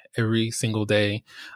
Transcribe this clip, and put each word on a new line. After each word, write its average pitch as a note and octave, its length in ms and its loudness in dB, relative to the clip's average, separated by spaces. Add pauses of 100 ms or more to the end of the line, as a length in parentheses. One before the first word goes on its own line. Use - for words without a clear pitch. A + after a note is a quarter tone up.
(180)
every A2+ 340 2
single A2 340 -2
day, G#2 380 2 (320)